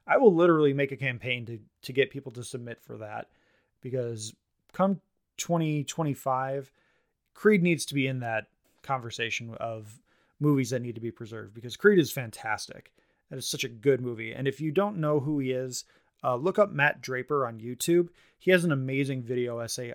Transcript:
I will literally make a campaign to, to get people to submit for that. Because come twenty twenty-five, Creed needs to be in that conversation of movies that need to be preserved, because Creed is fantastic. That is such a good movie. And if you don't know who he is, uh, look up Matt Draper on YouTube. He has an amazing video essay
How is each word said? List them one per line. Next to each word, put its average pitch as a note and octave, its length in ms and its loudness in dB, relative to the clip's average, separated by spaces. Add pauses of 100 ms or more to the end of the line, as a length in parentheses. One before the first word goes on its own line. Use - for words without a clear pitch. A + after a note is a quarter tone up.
I - 100 4
will A#3+ 180 10
literally D#3+ 380 6
make C#3 200 -2
a C3 40 -10
campaign B2 480 -4
to, A2+ 140 -12 (240)
to C3+ 100 -12
get C3 180 2
people C3+ 220 -12
to A#2+ 100 -12
submit A#2+ 380 -12
for A2+ 160 -16
that. G#2+ 320 -12 (540)
Because A#2 520 -6 (380)
come G3 300 0 (340)
twenty D#3 480 0
twenty-five, C3+ 880 -4 (640)
Creed G#3 280 6
needs E3+ 240 2
to - 80 -10
be C3+ 120 0
in C3 140 -4
that A2+ 260 -4 (360)
conversation A#2 760 -6
of A2 400 -10 (400)
movies C#3 300 2
that B2+ 100 -2
need A#2+ 140 -8
to A2+ 80 -10
be A2+ 80 -6
preserved, G#2+ 420 -14
because A#2 240 -14
Creed G3+ 220 8
is C#3 120 4
fantastic. - 840 -8 (360)
That C#3+ 80 -12
is B2+ 100 -10
such - 180 -4
a B2+ 40 -6
good A#2+ 320 2
movie. A2+ 320 -8
And C3+ 160 -2
if C3+ 140 -6
you D#3 100 -2
don't G3+ 240 0
know D3+ 240 2
who D3 200 -2
he B2+ 120 -2
is, B2+ 320 -6 (400)
uh, B2 120 0
look F3 220 0
up G3+ 140 4
Matt C#3+ 300 2
Draper C3 440 -2
on A2+ 140 -10
YouTube. E3+ 480 2 (300)
He - 120 0
has F3 140 6
an E3 80 2
amazing C3+ 500 -2
video A#2+ 360 -4
essay A#2 360 -8